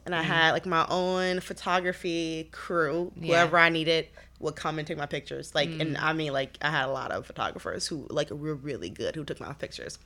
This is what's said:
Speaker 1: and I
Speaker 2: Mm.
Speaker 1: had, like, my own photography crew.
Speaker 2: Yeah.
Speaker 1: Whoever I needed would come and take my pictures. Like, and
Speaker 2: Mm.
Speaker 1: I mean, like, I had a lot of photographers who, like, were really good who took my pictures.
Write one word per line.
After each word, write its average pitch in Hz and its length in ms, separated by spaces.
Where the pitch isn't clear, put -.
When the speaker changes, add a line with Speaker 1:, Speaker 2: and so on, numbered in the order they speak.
Speaker 1:
and 175 80
I 165 80
Speaker 2:
Mm. 165 60
Speaker 1:
had, 165 240
like, 165 120
my 165 240
own 185 520
photography 175 1120
crew. 170 640
Speaker 2:
Yeah. 165 100
Speaker 1:
Whoever 170 320
I 165 100
needed 160 400
would 151 180
come 156 220
and 151 100
take 165 80
my 143 100
pictures. 143 480
Like, 143 140
and 160 280
Speaker 2:
Mm. 151 60
Speaker 1:
I 156 120
mean, 156 180
like, 135 300
I 143 80
had 143 160
a 135 40
lot 131 220
of 110 140
photographers - 600
who, 147 240
like, 147 200
were 151 240
really 127 360
good 101 240
who 156 100
took - 160
my - 120
pictures. - 540